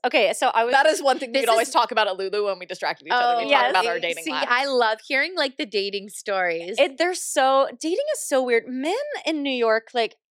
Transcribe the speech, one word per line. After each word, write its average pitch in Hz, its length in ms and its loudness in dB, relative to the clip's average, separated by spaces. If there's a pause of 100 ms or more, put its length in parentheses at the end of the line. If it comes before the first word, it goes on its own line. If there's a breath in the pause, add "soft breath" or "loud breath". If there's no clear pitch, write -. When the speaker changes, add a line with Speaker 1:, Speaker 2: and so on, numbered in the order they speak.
Speaker 1:
Okay, 240 280 2
so 254 160 0
I 226 160 2
was 240 80 -2
Speaker 2:
That 277 140 6
is 311 160 2
one 277 160 2
thing 254 140 -8
Speaker 3:
This 269 100 0
Speaker 2:
we'd 226 60 0
always 226 200 2
Speaker 3:
is - 40 -12
Speaker 2:
talk 226 180 2
about 220 160 2
at 190 100 -4
Lulu 190 300 -4
when 190 120 -4
we 180 80 -16
distracted 180 400 -6
each 226 60 -2
other. 240 240 2
We 233 80 -2
Speaker 3:
Oh, 277 60 -2
Speaker 2:
talk - 0 -
Speaker 1:
Yes. 262 200 4
Speaker 2:
about 185 160 4
our 170 80 0
Speaker 3:
see, 170 60 -6
Speaker 2:
dating 165 240 -4
Speaker 3:
see, 311 60 -6
Speaker 2:
lives. - 180 -4
Speaker 3:
I 247 180 2
love 226 400 2
hearing, 294 280 -2
like, 285 220 -2
the 302 100 -6
dating 202 420 -6
stories. 180 720 -4
Speaker 1:
It, 269 180 2
they're 349 180 0
so, 269 540 2 (100)
dating 392 260 -2 (100)
is - 120 -8
so 262 160 0
weird. 226 240 0
Men 262 280 -4 (300)
in 302 180 -2
New 277 100 -2
York, 226 400 0
like, 226 240 -2 (140)